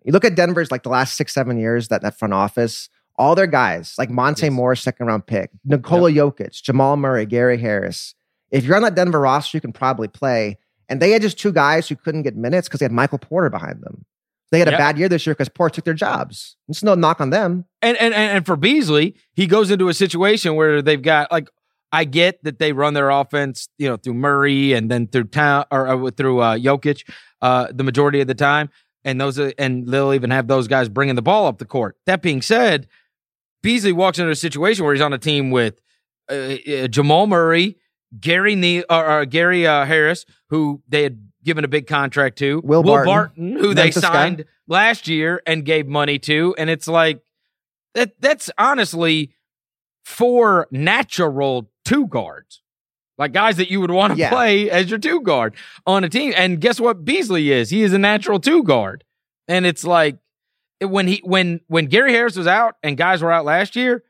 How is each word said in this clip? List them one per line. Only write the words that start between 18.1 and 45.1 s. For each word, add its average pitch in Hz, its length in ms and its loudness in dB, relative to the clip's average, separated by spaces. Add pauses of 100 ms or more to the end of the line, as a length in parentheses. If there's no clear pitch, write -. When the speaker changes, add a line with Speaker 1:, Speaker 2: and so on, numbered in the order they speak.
Speaker 2:
and, 208 240 0
and 175 80 -2
for 180 100 -2
Beasley, 170 600 2 (180)
he 190 140 0
goes 202 220 2
into 185 200 2
a 170 40 0
situation 180 600 0
where 156 260 2
they've 143 200 0
got, 147 280 2
like, 160 200 -4 (420)
I 160 140 0
get 170 400 0
that 147 140 -8
they 156 120 0
run 143 220 0
their 139 160 0
offense, 139 580 -2 (100)
you 139 120 -4
know, 117 80 -4
through 123 160 -8
Murray 139 580 0
and 113 180 0
then 120 180 -2
through 120 180 -2
Town, 143 460 0
or, 135 160 -2
uh, 131 240 -2
through, 131 280 -2
uh, 113 180 2
Jokic, 139 460 -2 (380)
uh, 127 320 0
the 131 100 -6
majority 143 380 0
of 131 60 -2
the 131 80 -4
time. 147 340 0 (340)
And 131 160 -4
those, 135 200 -4
uh, 139 180 -2
and 127 300 -4
they'll 139 260 2
even 123 160 0
have 127 180 0
those 127 220 0
guys 131 180 2
bringing 131 280 0
the 120 60 -2
ball 185 260 2
up 120 100 -2
the 123 80 -14
court. 117 400 -6
That 185 160 -2
being 143 200 -2
said, 208 460 0 (760)
Beasley 214 300 0
walks 175 280 0
into 170 120 0
a 147 40 -2
situation 170 500 -2
where 147 80 2
he's 139 80 0
on 147 120 2
a 131 40 -4
team 143 340 -2
with, 117 300 0 (500)
uh, - 20 -6
uh, 135 540 -6
Jamal 147 400 2
Murray, 175 500 2 (420)
Gary 185 360 0
Ne-, 175 340 0
or, 156 320 2
or 143 40 -2
Gary, 170 420 2
uh, 147 180 2
Harris, 156 400 0 (240)
who 147 380 -2
they 147 160 0
had 123 160 -4 (240)
given 156 200 -2
a 143 40 -2
big 143 200 -4
contract 139 520 0
to, 143 240 -2
Speaker 1:
Will 156 200 4
Speaker 2:
Will 147 200 6
Speaker 1:
Barton. 180 100 2
Speaker 2:
Barton, 190 400 -2
who 392 200 0
they 175 120 4
Speaker 1:
Memphis 165 160 2
guy. 175 120 2
Speaker 2:
signed 156 320 0 (220)
last 208 400 0
year 160 380 -2